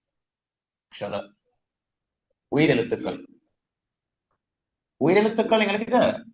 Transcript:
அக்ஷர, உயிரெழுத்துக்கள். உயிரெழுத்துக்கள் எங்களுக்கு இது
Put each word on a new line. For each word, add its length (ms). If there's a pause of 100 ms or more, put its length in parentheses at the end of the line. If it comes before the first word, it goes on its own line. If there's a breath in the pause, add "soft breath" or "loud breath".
(840)
அக்ஷர, 500 (1200)
உயிரெழுத்துக்கள். 720 (1800)
உயிரெழுத்துக்கள் 560
எங்களுக்கு 260
இது 480